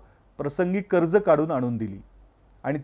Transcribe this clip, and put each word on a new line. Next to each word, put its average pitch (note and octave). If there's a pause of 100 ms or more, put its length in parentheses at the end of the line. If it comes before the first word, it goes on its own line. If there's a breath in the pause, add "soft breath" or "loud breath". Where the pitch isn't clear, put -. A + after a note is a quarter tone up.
(380 soft breath)
प्रसंगी F3+
कर्ज E3+
काढून E3+
आणून B2
दिली G2+ (680)
आणि C#3+